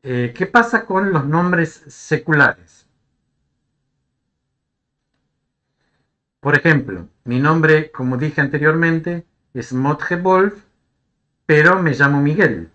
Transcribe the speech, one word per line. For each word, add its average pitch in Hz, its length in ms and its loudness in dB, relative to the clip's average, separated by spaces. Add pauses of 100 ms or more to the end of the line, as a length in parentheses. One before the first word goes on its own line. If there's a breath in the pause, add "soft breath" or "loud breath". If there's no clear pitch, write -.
Eh, 123 340 -4
¿qué 277 80 -2
pasa 233 400 -4
con 196 260 -2
los 143 140 -2
nombres 170 640 -2
seculares? - 960 -2 (3500)
Por 139 160 0
ejemplo, 120 540 0 (140)
mi 120 160 -4
nombre, 156 520 2
como 127 260 -4
dije 151 220 -4
anteriormente, 160 880 -2 (300)
es 127 180 -10
Motje 143 440 -2
Wolf, 185 460 0 (840)
pero 165 340 4
me 151 140 0
llamo 143 260 2
Miguel. 143 540 0